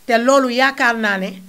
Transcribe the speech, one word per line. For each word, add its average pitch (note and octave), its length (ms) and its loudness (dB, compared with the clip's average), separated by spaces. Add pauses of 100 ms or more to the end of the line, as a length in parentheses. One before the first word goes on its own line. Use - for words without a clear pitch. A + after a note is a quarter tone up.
te A#3+ 100 0
loolu C4 320 2
yaakaar B3+ 480 0
naa G#3 220 -2
ne F#3+ 300 -10